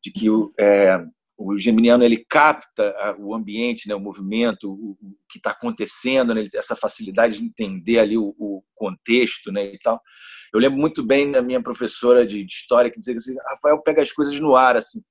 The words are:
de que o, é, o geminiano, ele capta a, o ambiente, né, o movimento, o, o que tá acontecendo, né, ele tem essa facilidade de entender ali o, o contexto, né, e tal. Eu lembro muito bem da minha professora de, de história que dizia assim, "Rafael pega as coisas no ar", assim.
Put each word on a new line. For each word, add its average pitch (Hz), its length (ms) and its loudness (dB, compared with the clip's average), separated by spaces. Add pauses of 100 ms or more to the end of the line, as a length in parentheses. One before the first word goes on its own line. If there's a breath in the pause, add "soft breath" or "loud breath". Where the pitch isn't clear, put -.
de - 80 -14
que 110 180 0
o, 110 300 0
é, 98 440 4 (340)
o 101 200 -6
geminiano, 117 460 4
ele 117 260 2
capta 147 680 0
a, 101 220 -6
o 104 140 -10
ambiente, 113 540 -6
né, 104 80 -6
o 101 40 -8
movimento, 101 720 -4
o, 101 200 -14 (100)
o 98 140 -20 (140)
que - 100 -20
tá 104 120 -4
acontecendo, 120 800 -2
né, 113 80 -2
ele 101 80 -8
tem 107 100 -8
essa 113 160 -8
facilidade 107 640 -2
de 110 60 -8
entender 107 560 -2
ali 110 180 2
o, 104 200 -4
o 101 260 -10 (120)
contexto, 113 760 -2
né, 101 220 -4
e 101 60 -20
tal. 117 200 -2 (540 loud breath)
Eu 107 60 2
lembro 135 200 2
muito 156 260 -2
bem 139 260 2
da 131 120 2
minha 127 180 -2
professora 120 640 2
de, 101 180 -8
de 92 80 -14
história 123 380 2
que 117 100 -16
dizia 117 160 -8
assim, 127 200 -10 (140)
"Rafael 147 340 0
pega 156 180 2
as 143 100 -2
coisas 143 280 -4
no 147 160 4
ar", 127 200 6
assim. 110 240 -6 (120)